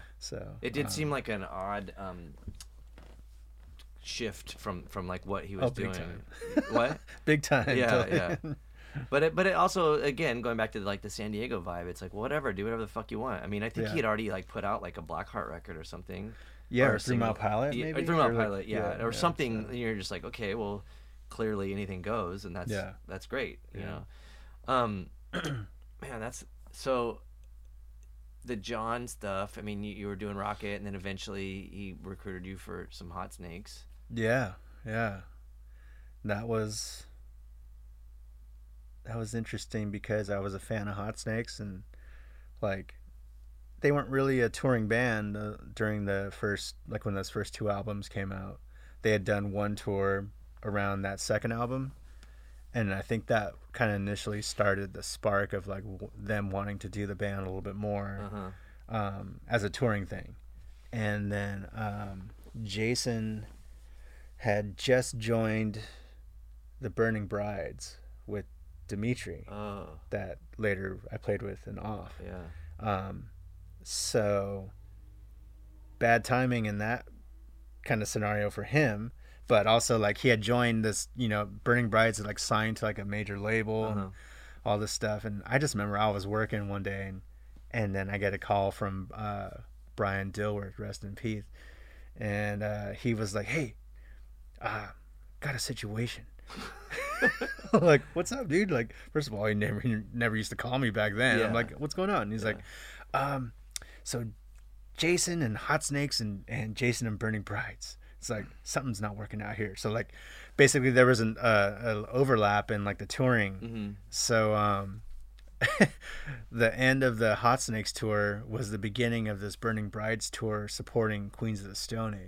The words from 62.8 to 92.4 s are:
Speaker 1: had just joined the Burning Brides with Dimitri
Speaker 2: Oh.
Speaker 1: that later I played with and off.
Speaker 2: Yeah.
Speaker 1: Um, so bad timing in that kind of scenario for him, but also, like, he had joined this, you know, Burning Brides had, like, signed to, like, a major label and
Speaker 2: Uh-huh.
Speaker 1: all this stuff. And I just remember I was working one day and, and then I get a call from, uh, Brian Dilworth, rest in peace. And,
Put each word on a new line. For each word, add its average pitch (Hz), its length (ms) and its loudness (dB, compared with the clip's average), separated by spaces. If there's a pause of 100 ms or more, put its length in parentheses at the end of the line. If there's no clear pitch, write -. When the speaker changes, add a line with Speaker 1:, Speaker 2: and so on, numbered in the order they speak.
Speaker 1:
had 104 400 2
just 127 420 4
joined 110 600 2 (1000)
the 123 80 -2
Burning 110 380 2
Brides 101 720 -4 (280)
with 101 200 -4 (420)
Dimitri 104 640 -2
Speaker 2:
Oh. 101 500 -8 (100)
Speaker 1:
that 101 300 -4 (180)
later 98 420 0 (120)
I 113 60 -6
played 101 240 0
with 101 260 -8
and 101 120 -8
off. 101 440 -8
Speaker 2:
Yeah. 92 240 -10 (320)
Speaker 1:
Um, 98 500 -2 (540)
so 101 880 2 (1300)
bad 117 240 8
timing 123 420 4
in 104 140 0
that 110 280 -2 (760)
kind 110 180 2
of 101 60 0
scenario 104 420 2
for 101 140 -6
him, 117 480 2 (360)
but 107 200 8
also, 113 300 8
like, 104 220 6
he 131 100 6
had 113 120 8
joined 117 420 6
this, 107 320 0
you 123 140 0
know, 104 160 4
Burning 117 440 4
Brides 110 280 8
had, 107 100 -4
like, 104 120 -4
signed 110 380 2
to, - 80 0
like, 107 140 0
a 101 60 -4
major 101 340 -2
label 110 480 2
and 107 120 0
Speaker 2:
Uh-huh. 95 100 -2 (560)
Speaker 1:
all 107 140 4
this 104 120 -2
stuff. 107 320 0
And 104 220 -4
I 127 140 6
just 147 160 2
remember 104 220 2
I 107 120 8
was 101 180 0
working 107 400 0
one 101 160 -2
day 98 240 -4
and, 95 140 -8 (500)
and 104 240 0
then 95 140 0
I 101 80 0
get 98 160 4
a 98 60 -2
call 98 320 4
from, 95 420 -4
uh, 101 360 -4 (460)
Brian 98 360 2
Dilworth, 104 480 -2
rest 104 240 -8
in 101 120 -8
peace. 107 280 -2 (720)
And, 104 460 0